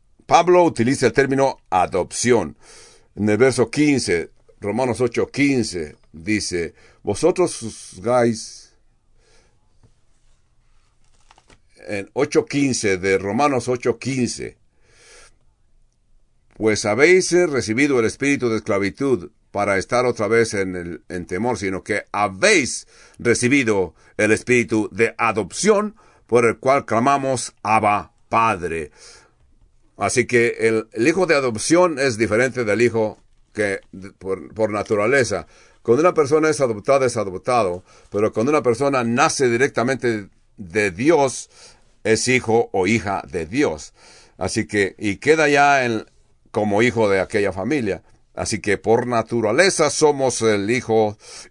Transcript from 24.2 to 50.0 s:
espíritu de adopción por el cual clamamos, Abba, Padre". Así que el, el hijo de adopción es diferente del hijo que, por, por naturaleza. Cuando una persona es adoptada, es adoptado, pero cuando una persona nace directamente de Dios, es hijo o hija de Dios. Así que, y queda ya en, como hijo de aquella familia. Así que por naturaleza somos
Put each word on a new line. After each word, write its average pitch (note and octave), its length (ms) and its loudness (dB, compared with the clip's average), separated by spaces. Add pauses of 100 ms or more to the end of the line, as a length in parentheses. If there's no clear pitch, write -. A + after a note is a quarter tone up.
espíritu A2 600 0
de G#2+ 260 0
adopción A#2 760 0 (300)
por A#2 200 4
el A2 120 0
cual C3+ 280 0
clamamos, C3+ 640 0 (100)
Abba, G#2 520 0 (160)
Padre". F2 640 -2 (1080)
Así G#2 280 0
que A#2 340 2
el, A2 320 0
el A#2 140 0
hijo F3 200 2
de D#3+ 80 2
adopción C#3+ 640 2
es C3 180 0
diferente A2+ 480 0
del G#2 160 0
hijo A2 380 0 (340)
que, G2+ 280 -4 (380)
por, F#2 340 -8
por A2 180 -2
naturaleza. G#2 760 0 (360)
Cuando A#2+ 180 4
una F3 140 4
persona D#3 360 2
es C#3+ 100 -4
adoptada, C3 460 0
es A#2 100 -2
adoptado, G2 680 -2 (260)
pero G#2 220 0
cuando A#2 180 0
una D3+ 140 2
persona B2+ 400 0
nace C3 440 0
directamente A#2+ 800 -2 (280)
de G2+ 340 -2
Dios, C#3 580 0 (540)
es A2 240 2
hijo A#2 460 2
o F#2+ 160 0
hija G2+ 420 -2
de D#2+ 160 -6
Dios. F#2 480 -4 (420)
Así G2+ 300 -4
que, G2+ 320 -2
y G2+ 200 -6
queda D3+ 300 4
ya C#3+ 360 4
en, A2+ 200 -2 (460)
como G#2+ 320 0
hijo A#2 260 2
de G2 120 2
aquella G2 320 -2
familia. G2+ 500 -4 (320)
Así F#2 260 -6
que G2 180 -2
por A#2 280 0
naturaleza A#2+ 840 0
somos C#3 520 0